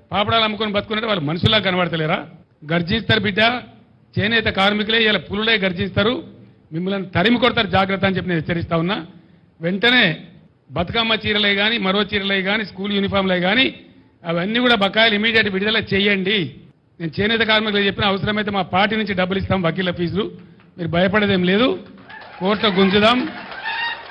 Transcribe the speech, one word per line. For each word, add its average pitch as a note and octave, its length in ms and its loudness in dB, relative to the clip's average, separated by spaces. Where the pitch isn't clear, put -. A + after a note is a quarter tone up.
పాపడాలు G#3+ 320 2
అమ్ముకొని G#3+ 280 -2
బతుకున్నట్టు G#3+ 360 -2
వాళ్ళు F#3+ 160 0
మనుషులా F#3+ 360 2
కనబడతలేరా? F3 680 0
గర్జిస్తారు G3+ 480 0
బిడ్డ, G#3+ 420 0
చేనేత A3 260 0
కార్మికులే G#3 640 2
ఇలా G3+ 100 2
పులులే G#3+ 380 -2
గర్జిస్తారు, G3 680 0
మిమ్మల్ని F#3 360 -4
తరిమి A3 300 2
కొడతారు, A#3 280 2
జాగ్రత్త F#3+ 380 0
అని F#3+ 100 2
చెప్పి F3+ 140 -4
నేను E3 120 0
హెచ్చరిస్తా E3+ 360 -2
ఉన్నా. F#3 280 -2
వెంటనే G3 560 2
బతుకమ్మ G#3 420 -2
చీరలే G#3 420 0
కానీ, G#3+ 220 0
మరో F#3+ 240 0
చీరలే G3 400 -2
కానీ, G#3 240 -2
స్కూల్ G3+ 280 -6
యూనిఫామ్లే G3 460 0
కానీ, A3+ 360 0
అవన్నీ F3 340 -2
కూడా B3 160 4
బకాయిలు G#3+ 400 2
ఇమీడియట్ A3 340 2
విడుదల G3+ 280 -2
చేయండి. G3 760 0
నేను E3 220 -6
చేనేత A3 180 0
కార్మికులకు G#3+ 460 2
చెప్పిన, G3+ 200 0
అవసరమైతే G3+ 460 0
మా G3 100 -2
పార్టీ G3 340 0
నుంచి G#3 180 -2
డబ్బులు F#3 260 0
ఇస్తాం, F#3+ 220 0
వకీళ్ళ F3 300 -2
ఫీజులు, F3 400 -4
మీరు E3 120 -6
భయపడేదేం F#3+ 540 2
లేదు, G#3+ 360 2
కోర్టులో G3 320 0
గుంజుదాం, G#3 560 4